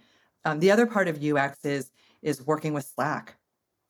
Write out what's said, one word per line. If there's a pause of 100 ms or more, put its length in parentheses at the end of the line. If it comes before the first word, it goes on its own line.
(440)
Um,
the
other
part
of
U
X
is, (320)
is
working
with
Slack (540)